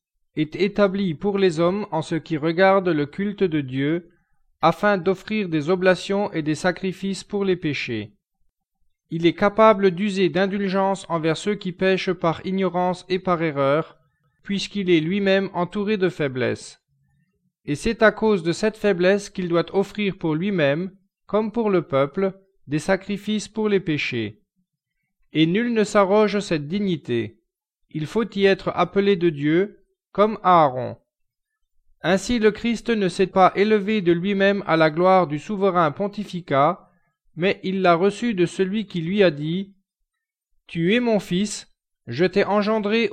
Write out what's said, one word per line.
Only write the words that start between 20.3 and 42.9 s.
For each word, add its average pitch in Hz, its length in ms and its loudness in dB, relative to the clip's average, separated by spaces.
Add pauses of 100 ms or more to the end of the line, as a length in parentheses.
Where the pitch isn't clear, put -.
lui-même, 170 560 0 (340)
comme 214 260 0
pour 214 200 0
le 180 100 4
peuple, 147 580 -2 (280)
des 143 120 -2
sacrifices 196 680 -4
pour 214 220 -4
les 196 100 2
péchés. 131 640 -4 (880)
Et 156 140 2
nul 226 280 0
ne 220 120 2
s'arroge 202 560 2
cette 151 260 -4
dignité. 156 720 -4 (520)
Il 156 140 -6
faut 220 300 -4
y 196 100 2
être 185 300 2
appelé 196 400 2
de 170 140 2
Dieu, 160 560 0 (260)
comme 214 320 2
Aaron. 131 540 4 (1040)
Ainsi 208 380 0
le 214 120 6
Christ 233 380 -4
ne 214 180 0
s'est 180 180 0
pas 185 300 4
élevé 214 460 2
de 175 100 2
lui-même 196 560 2
à 160 80 2
la 160 160 4
gloire 180 360 4
du 147 120 -6
souverain 180 520 0
pontificat, 180 1000 -2 (480)
mais 190 260 -2
il 190 180 -2
l'a 175 140 6
reçu 202 380 0
de 175 120 2
celui 190 400 -4
qui 175 140 -6
lui 190 240 0
a 175 80 6
dit, « 160 420 -6 (960)
Tu 170 260 0
es 240 60 2
mon 226 220 0
fils, - 520 -6 (320)
je 123 200 -2
t'ai 190 180 2
engendré 208 680 0